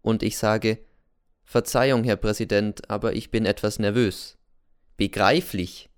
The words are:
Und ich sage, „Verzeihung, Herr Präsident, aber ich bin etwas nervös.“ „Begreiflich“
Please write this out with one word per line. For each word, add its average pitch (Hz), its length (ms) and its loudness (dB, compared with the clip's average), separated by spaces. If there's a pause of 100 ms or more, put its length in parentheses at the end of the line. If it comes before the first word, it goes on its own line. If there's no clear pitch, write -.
Und 110 220 0
ich - 160 -4
sage, 110 400 0 (680)
„Verzeihung, 123 540 2
Herr 107 140 2
Präsident, 104 720 -2
aber 107 260 -2
ich - 160 -6
bin 110 140 0
etwas 104 340 -2
nervös.“ 104 580 -2 (600)
„Begreiflich“ 101 1000 0